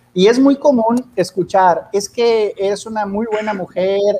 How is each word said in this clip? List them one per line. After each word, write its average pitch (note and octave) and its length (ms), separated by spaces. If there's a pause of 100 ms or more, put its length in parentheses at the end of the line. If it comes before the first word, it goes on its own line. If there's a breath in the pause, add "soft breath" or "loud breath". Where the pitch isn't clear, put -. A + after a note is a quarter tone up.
(140)
Y F#3 140
es A#3+ 120
muy C#4 180
común B3 580
escuchar, F3+ 800
"Es G3+ 160
que A3+ 480
es G3 280
una G#3+ 200
muy G3+ 260
buena G#3+ 220
mujer, F#3+ 460 (200)